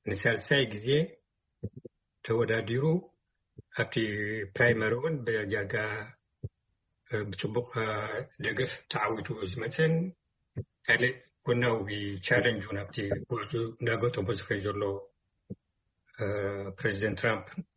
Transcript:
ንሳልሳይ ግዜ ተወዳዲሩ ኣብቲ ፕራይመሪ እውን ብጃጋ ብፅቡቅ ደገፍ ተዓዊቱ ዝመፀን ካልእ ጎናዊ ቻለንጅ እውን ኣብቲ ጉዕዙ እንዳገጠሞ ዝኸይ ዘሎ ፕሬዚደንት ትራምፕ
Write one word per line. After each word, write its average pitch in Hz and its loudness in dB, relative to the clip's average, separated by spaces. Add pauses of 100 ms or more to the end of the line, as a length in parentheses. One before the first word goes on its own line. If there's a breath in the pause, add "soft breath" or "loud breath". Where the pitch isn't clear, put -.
ንሳልሳይ 113 2
ግዜ 107 -4 (1400)
ተወዳዲሩ 113 2 (880)
ኣብቲ - -2 (560)
ፕራይመሪ 113 4
እውን 143 0
ብጃጋ 107 -2 (1500)
ብፅቡቅ 107 -4 (720)
ደገፍ 113 -2 (160)
ተዓዊቱ 104 -2 (160)
ዝመፀን 151 2 (880)
ካልእ 117 4 (280)
ጎናዊ 120 2 (320)
ቻለንጅ 117 4
እውን 101 -6
ኣብቲ 104 -8 (280)
ጉዕዙ - -4 (180)
እንዳገጠሞ 113 0
ዝኸይ 101 -2
ዘሎ 101 0 (1900)
ፕሬዚደንት 104 0
ትራምፕ 110 0 (300)